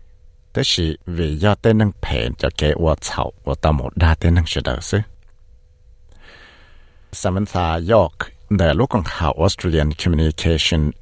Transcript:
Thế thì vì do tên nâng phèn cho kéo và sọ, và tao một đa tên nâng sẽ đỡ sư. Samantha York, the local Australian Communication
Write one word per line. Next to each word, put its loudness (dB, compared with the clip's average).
Thế 0
thì -2
vì -2
do 2
tên 2
nâng 4
phèn -2
cho -2
kéo 2
và 2
sọ, -4
và -4
tao 4
một -4
đa 4
tên 2
nâng 2
sẽ -4
đỡ -4
sư. -2
Samantha -2
York, 0
the 4
local 0
Australian 0
Communication 0